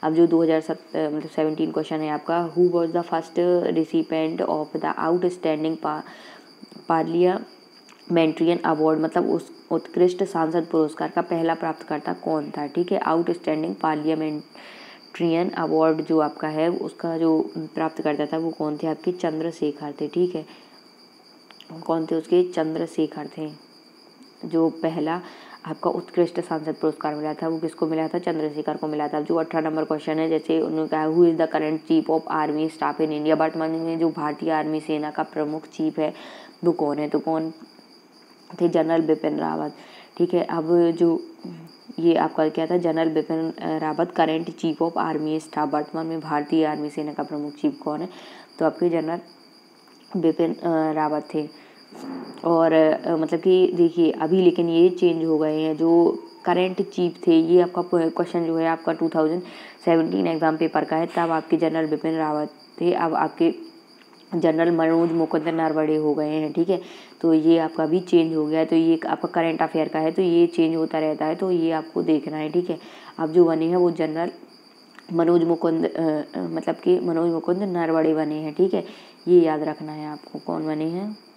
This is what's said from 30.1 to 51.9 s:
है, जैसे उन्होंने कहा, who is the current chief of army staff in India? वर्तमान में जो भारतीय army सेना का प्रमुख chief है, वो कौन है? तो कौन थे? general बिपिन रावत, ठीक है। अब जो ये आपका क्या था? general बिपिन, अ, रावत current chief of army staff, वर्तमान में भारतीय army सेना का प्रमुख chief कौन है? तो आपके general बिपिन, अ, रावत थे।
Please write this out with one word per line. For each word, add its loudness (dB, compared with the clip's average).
है, 0
जैसे 0
उन्होंने -2
कहा, -2
who 2
is 6
the 2
current -2
chief 2
of -2
army -2
staff -2
in 2
India? 0
वर्तमान 0
में -4
जो 4
भारतीय -4
army 0
सेना -4
का -4
प्रमुख -6
chief -4
है, -2
वो 4
कौन 0
है? -2
तो 0
कौन -2
थे? 4
general 2
बिपिन 0
रावत, -4
ठीक 0
है। 2
अब 2
जो 2
ये 4
आपका 2
क्या -2
था? 0
general 0
बिपिन, -2
अ, -6
रावत -2
current 0
chief -2
of -2
army -2
staff, -4
वर्तमान -4
में -6
भारतीय 0
army -4
सेना -8
का -6
प्रमुख -8
chief -4
कौन -6
है? -8
तो 2
आपके 2
general -2
बिपिन, 0
अ, -2
रावत -2
थे। -4